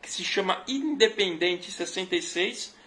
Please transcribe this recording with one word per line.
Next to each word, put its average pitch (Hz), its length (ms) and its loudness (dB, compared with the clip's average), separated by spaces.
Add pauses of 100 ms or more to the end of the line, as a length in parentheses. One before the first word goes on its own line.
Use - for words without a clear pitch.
que - 80 -14
se - 140 -6
chama 190 440 0
Independente 208 1040 2
sessenta 185 440 -4
e 165 60 2
seis. - 540 -2 (120)